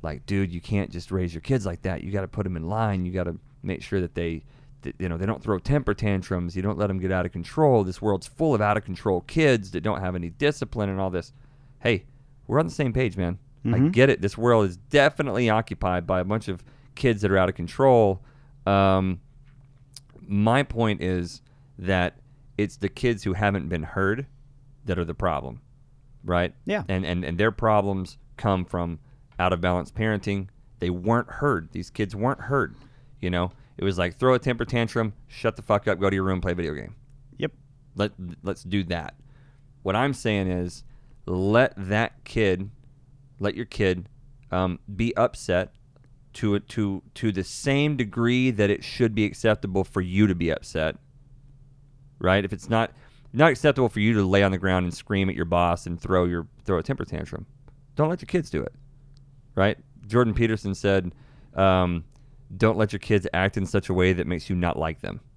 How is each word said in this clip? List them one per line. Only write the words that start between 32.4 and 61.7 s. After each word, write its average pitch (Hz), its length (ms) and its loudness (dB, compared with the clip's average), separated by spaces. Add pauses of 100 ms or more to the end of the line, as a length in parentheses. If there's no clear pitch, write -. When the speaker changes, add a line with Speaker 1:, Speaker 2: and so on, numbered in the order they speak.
Speaker 1:
heard, 123 360 -4 (440)
you 90 100 -4
know? 90 220 -2 (240)
It - 80 -6
was 95 140 0
like, 87 200 -2
"Throw 127 160 4
a 123 40 2
temper 120 280 -2
tantrum, 117 480 -2 (140)
shut - 280 -4
the 110 60 -16
fuck 104 260 0
up, 92 100 0
go 98 120 2
to 98 60 0
your 95 80 0
room, 95 160 0
play 90 120 -2
a - 40 0
video 80 180 -4
game." 62 200 -12 (440)
Speaker 2:
Yep. 151 140 -4 (440)
Speaker 1:
Let, 101 160 -2 (300)
let's 92 220 -6
do 95 200 -2
that. 85 300 -6 (680)
What 95 140 0
I'm 135 180 2
saying 101 340 0
is, 90 360 -6 (420)
let 98 500 2
that 101 480 -4
kid, 98 460 0 (680)
let 101 160 -2
your 107 120 -8
kid, 92 420 0 (420)
um, 92 300 0 (140)
be 110 220 -2
upset 92 560 0 (600)
to 104 220 0
it, - 140 -4
to, 101 320 -4 (120)
to 113 180 -2
the 92 120 -4
same 143 520 0
degree 120 540 0
that 104 180 2
it 101 160 0
should 113 300 0
be 107 100 2
acceptable 101 600 0
for - 160 -4
you 92 260 4
to 95 80 4
be 85 160 0
upset, - 460 -4 (1200)
right? 95 260 2
If 98 80 -6
it's 101 160 -12
not, 113 240 0 (400)
not 151 180 6
acceptable 131 380 2
for 107 120 -2
you 110 140 4
to 101 100 4
lay 98 180 6
on 98 80 4
the 95 80 -2
ground 92 260 2
and 87 100 -4
scream 98 340 -2
at 98 80 -2
your 87 80 -2
boss 87 420 0
and 85 140 -8
throw 92 240 2
your, 87 220 -2 (180)
throw 92 140 0
a 80 40 -2
temper - 220 -4
tantrum, - 420 -10 (500)
don't 156 120 2
let 175 120 -4
your - 60 -16
kids 175 240 -2
do 71 120 -4
it, - 100 -8 (840)
right? 98 240 2 (280)
Jordan 113 280 4
Peterson 110 400 0
said, 95 380 0 (420)
um, 92 500 4 (520)